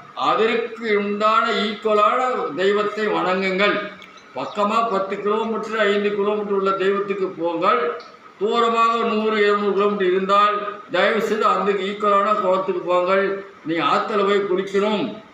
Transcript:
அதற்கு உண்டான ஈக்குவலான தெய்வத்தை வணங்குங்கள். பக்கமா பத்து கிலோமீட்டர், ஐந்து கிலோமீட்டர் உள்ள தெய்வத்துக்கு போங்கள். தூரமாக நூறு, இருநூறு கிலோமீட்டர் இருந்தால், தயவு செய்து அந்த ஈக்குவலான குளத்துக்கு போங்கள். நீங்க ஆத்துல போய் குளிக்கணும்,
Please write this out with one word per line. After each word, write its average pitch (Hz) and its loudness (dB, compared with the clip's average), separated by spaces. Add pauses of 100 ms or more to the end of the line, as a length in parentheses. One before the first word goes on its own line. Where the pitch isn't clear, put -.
(160)
அதற்கு 214 0
உண்டான 214 0
ஈக்குவலான 214 2 (340)
தெய்வத்தை 202 0
வணங்குங்கள். 185 0 (440)
பக்கமா 208 0
பத்து 190 -4
கிலோமீட்டர், 220 -2
ஐந்து 202 0
கிலோமீட்டர் 202 -2
உள்ள 190 0
தெய்வத்துக்கு 196 -2
போங்கள். 165 -2 (380)
தூரமாக 233 2
நூறு, 214 0
இருநூறு 208 2
கிலோமீட்டர் 196 0
இருந்தால், 196 0 (100)
தயவு 208 2
செய்து 220 0
அந்த 190 2
ஈக்குவலான 202 0
குளத்துக்கு 185 0
போங்கள். 180 0 (200)
நீங்க 160 -2
ஆத்துல 196 0
போய் 202 2
குளிக்கணும், 190 0 (160)